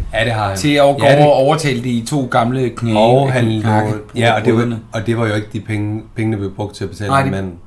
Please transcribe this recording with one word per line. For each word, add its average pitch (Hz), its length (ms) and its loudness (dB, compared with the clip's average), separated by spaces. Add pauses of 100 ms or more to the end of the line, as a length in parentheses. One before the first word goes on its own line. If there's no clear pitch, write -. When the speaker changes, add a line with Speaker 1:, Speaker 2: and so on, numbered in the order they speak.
(120)
Speaker 1:
Ja, 113 120 0
det 113 80 -2
har 107 140 0
han. 98 100 -4
Speaker 2:
Til 147 180 0
at 143 80 4
gå 139 220 4
Speaker 1:
Ja, 135 100 6
det - 100 4
Speaker 2:
over - 100 6
og - 0 -
overtale 135 480 0
de 120 240 -2
to 143 180 -2
gamle 123 440 0
knæ-, 113 280 -2
Speaker 1:
Og 127 360 4
han 123 120 2
Speaker 2:
knæ-, 110 160 0
Speaker 1:
lånte... 107 380 0 (160)
Ja, 117 180 2
og 107 120 0
det 113 80 4
var, 113 60 2
Speaker 2:
brødrene. 117 200 -2 (120)
Speaker 1:
og 107 160 -6
det 117 100 0
var 113 100 0
jo 104 60 -2
ikke 104 200 -4
de 110 80 -6
penge, 107 420 -6 (120)
pengene 110 220 -2
blev 98 180 -6
brugt - 200 -8
til - 80 -8
at 95 60 -6
betale 101 200 -8
Speaker 2:
Nej, 135 140 2
Speaker 1:
den 131 100 -2
Speaker 2:
det, 95 100 -6
Speaker 1:
mand. 90 100 -10 (140)